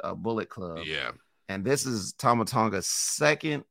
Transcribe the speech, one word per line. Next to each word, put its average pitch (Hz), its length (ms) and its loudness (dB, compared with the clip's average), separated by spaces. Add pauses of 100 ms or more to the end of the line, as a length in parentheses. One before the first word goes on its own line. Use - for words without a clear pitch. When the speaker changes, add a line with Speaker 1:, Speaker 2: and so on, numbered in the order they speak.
Speaker 1:
uh, 95 100 -4
Bullet 104 360 -4
Club. 82 360 -10
Speaker 2:
Yeah. 71 260 -4 (380)
Speaker 1:
And 98 160 -4
this 135 200 2
is 110 280 -2
Tama 120 320 4
Tonga's 107 400 2
second, 151 840 0